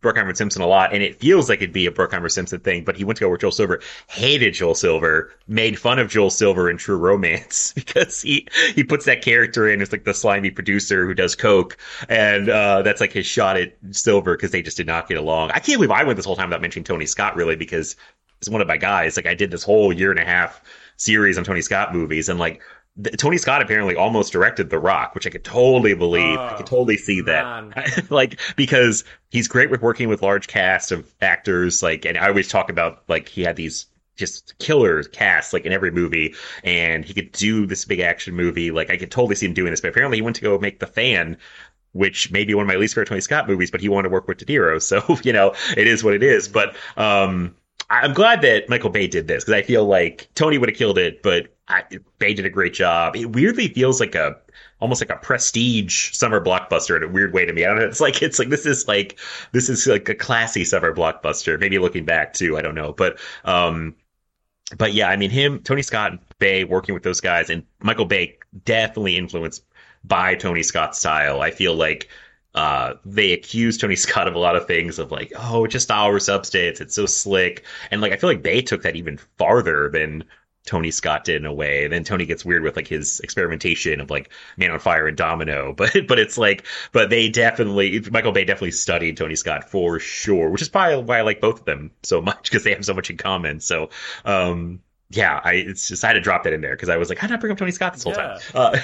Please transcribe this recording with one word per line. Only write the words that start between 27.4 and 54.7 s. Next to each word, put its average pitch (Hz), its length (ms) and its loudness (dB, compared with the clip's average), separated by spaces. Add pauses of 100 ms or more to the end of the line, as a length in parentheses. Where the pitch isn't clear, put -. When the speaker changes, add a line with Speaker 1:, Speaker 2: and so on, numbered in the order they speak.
Speaker 2:
man. 113 300 -12 (320)
Speaker 1:
<laughs> - 40 -18
Like, 131 300 0 (160)
because 127 480 4 (280)
he's 117 180 0
great 127 200 4
with 127 120 0
working 117 260 0
with 107 140 0
large 98 260 0
cast 92 460 0
of 82 180 -6 (100)
actors, 90 640 0
like, 80 220 -2
and 85 120 -2
I 90 120 0
always 101 180 0
talk - 220 0
about, 85 400 -4
like, 82 180 -2
he - 160 -8
had 85 140 -2
these 78 300 -10 (280)
just - 440 -10
killer 101 440 4
casts, 87 480 0
like, 87 140 -2
in 90 80 -2
every 92 180 0
movie, 80 440 -2 (280)
and 85 400 0
he 98 100 -14
could 98 200 -6
do 107 320 0
this 92 180 -6
big 92 160 -2
action 87 340 -2
movie. 85 380 0
Like, 80 180 -2
I 90 60 0
could 90 160 -8
totally 113 240 0
see 104 120 -2
him 87 60 -4
doing 90 180 0
this, 80 100 -4
but 90 80 -4
apparently 123 280 0
he 110 40 -2
went 113 160 -4
to - 40 -16
go 101 160 2
make 98 220 -6
The 92 80 -6
Fan, 98 480 -2 (560)
which 92 400 -2
may 101 140 0
be 104 80 0
one 101 100 2
of 101 60 -2
my 92 80 2
least 107 160 2
favorite 110 160 -2
Tony 98 120 -4
Scott - 280 -2
movies, 90 220 0
but 90 100 -4
he 101 80 0
wanted 98 180 2
to 90 60 0
work 92 160 0
with 92 80 -6
De - 80 -20
Niro. 85 360 2
<laughs> - 0 -
So, 101 220 2 (200)
you 123 100 4
know, 98 200 6 (220)
it 104 120 4
is 110 160 4
what 104 100 4
it 101 100 2
is. 120 240 4
But, 101 300 -2 (180)
um, 95 600 0 (340)
I, 120 120 2
I'm 139 120 0
glad 214 300 4
that 113 260 4
Michael 117 200 0
Bay 95 180 0
did 80 200 -4
this, 78 160 -2
'cause 107 100 0
I 101 100 4
feel 113 220 4
like 95 500 2
Tony 156 220 2
would 120 120 2
have - 80 -4
killed 104 200 2
it, 85 240 0
but 87 260 2 (200)
I, - 160 0 (360)
Bay 107 160 0
did 98 100 -4
a 95 40 -4
great 90 240 0
job. 85 420 2
It 117 160 -6
weirdly 202 380 2
feels 127 300 2
like 113 140 -2
a, 76 240 -2 (420)